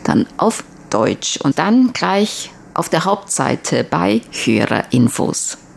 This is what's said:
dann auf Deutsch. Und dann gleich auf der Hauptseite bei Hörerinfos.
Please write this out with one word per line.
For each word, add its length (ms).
dann 220
auf 260
Deutsch. 480
Und 220
dann 340
gleich 560
auf 160
der 160
Hauptseite 760
bei 380
Hörerinfos. 1300